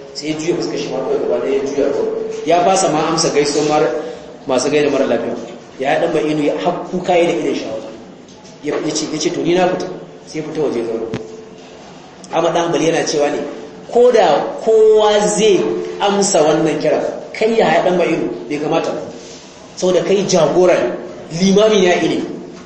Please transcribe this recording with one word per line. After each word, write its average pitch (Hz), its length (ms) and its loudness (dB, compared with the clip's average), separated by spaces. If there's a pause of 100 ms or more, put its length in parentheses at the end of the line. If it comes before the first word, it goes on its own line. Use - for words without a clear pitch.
(140)
sai 147 160 -10
ya 156 80 -4
juya 160 180 -2
fuskar - 220 -6
shi - 160 -6
ma - 80 -4
kawai 147 160 -2
gaba - 240 -2
ɗaya, 131 160 -2
ya 135 80 -2
juya 139 240 -2
kawai. - 560 -4
Ya 160 180 2
fasa 185 280 2
ma 151 80 0 (100)
amsa 156 240 0
gaisuwar 147 360 0
mar-, 151 240 2 (520)
masu 131 240 0
gaida 147 220 2
mara 131 140 2
lafiya. 120 280 -2 (460)
Ya 131 180 0
haɗa 165 160 0
ma'inu, 151 320 0
ya 135 160 0
har 175 120 0 (180)
kuka 185 260 0
yi 170 80 4
da 170 80 0
idon 147 220 -2
shi - 100 -6
a - 80 -8
wajen. - 220 -10 (680)
Ya, 147 120 -4 (100)
ya 151 80 -2
ce, 151 180 -4
ya 156 60 -6
ce, 165 140 -2
"To, 143 100 -4
ni 160 140 0
na 185 120 2
fita." - 200 -4 (400)
Sai 156 120 -10
ya 151 60 -8
fita 156 160 -6
waje 120 240 -2
zauna. 113 220 -6 (1200)
Ahmad 165 220 0
dan 170 160 0
Hanbali 147 180 0
yana 156 160 0
cewa 143 260 0
ne, 90 100 -4 (520)
ko 247 200 6
da 180 280 4 (240)
kowa 214 640 6
zai 190 320 4 (400)
amsa 196 420 2
wannan 156 380 2
kira, 151 220 0 (320)
kai 220 240 2
ya 196 100 4
haɗa 175 300 2
ba 170 80 2
ido, 160 240 -2 (180)
bai 147 120 -4
kamata 156 320 -2
ba. - 100 -8 (760)
Saboda 180 300 2
kai 196 220 2
jagora 170 500 4
ne, - 160 -2 (480)
limami 202 400 4
ne 180 100 4
a 170 80 4
ilimi. - 260 0 (400)